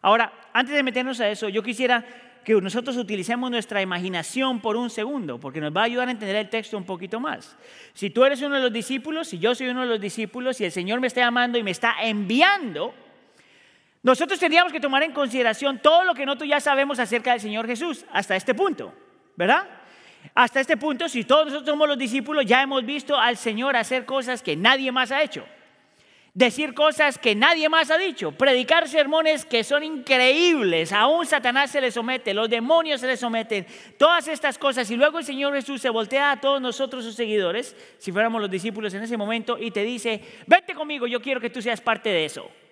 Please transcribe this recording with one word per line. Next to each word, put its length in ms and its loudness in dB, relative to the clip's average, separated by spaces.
Ahora, 300 4
antes 220 2
de 80 4
meternos 360 -2
a 100 2
eso, 200 -4
yo 140 -2
quisiera 420 0
que 80 4
nosotros 420 0
utilicemos 540 -4
nuestra 320 -2
imaginación 800 -2
por 160 -2
un 120 -2
segundo, 500 -6
porque 200 -8
nos 160 -4
va 60 2
a 40 4
ayudar 240 -2
a 20 -4
entender 240 -6
el 140 -2
texto 280 -6
un 80 -8
poquito 340 -8
más. 380 -10
Si 180 -6
tú 120 4
eres 180 4
uno 140 -2
de 60 2
los 120 0
discípulos, 560 -6
si 100 -10
yo 160 2
soy 140 -6
uno 120 -4
de 60 -2
los 140 -2
discípulos, 560 -6
si 80 -4
el 60 -4
Señor 280 -4
me 80 -2
está 140 0
llamando 360 2
y 60 0
me 80 -4
está 300 0
enviando, 920 0
nosotros 360 2
tendríamos 320 4
que 80 -6
tomar 240 0
en 80 -4
consideración 680 0
todo 260 6
lo 80 2
que 120 -2
nosotros 220 -4
ya 140 2
sabemos 360 2
acerca 340 0
del 100 0
Señor 260 -4
Jesús, 460 -6
hasta 240 0
este 180 0
punto, 380 -2
¿verdad? 320 4
Hasta 280 4
este 160 0
punto, 320 -4
si 160 -4
todos 220 4
nosotros 200 -6
somos 220 2
los 80 0
discípulos, 480 -2
ya 160 4
hemos 240 -2
visto 340 -2
al 160 4
Señor 400 -2
hacer 300 -2
cosas 360 -4
que 140 -4
nadie 380 2
más 180 0
ha 120 0
hecho. 220 -8
Decir 420 0
cosas 420 2
que 160 2
nadie 340 4
más 220 2
ha 80 2
dicho, 340 -2
predicar 560 4
sermones 560 2
que 200 0
son 200 0
increíbles, 1120 2
aún 320 4
Satanás 460 2
se 100 0
le 80 0
somete, 460 -4
los 120 0
demonios 540 2
se 60 -4
le 100 -2
someten, 480 -4
todas 300 4
estas 320 -4
cosas, 320 0
y 40 -2
luego 220 4
el 80 -6
Señor 300 -4
Jesús 260 -6
se 80 0
voltea 420 0
a 80 -2
todos 220 0
nosotros 420 -6
sus 120 -12
seguidores, 600 -2
si 140 -10
fuéramos 280 0
los 120 -4
discípulos 420 -6
en 80 -8
ese 160 -6
momento, 400 -4
y 140 -6
te 120 -4
dice, 380 -4
"Vente 300 4
conmigo, 320 -6
yo 120 -4
quiero 220 -4
que 80 -6
tú 100 -10
seas 220 -4
parte 280 -2
de 160 0
eso". 240 -10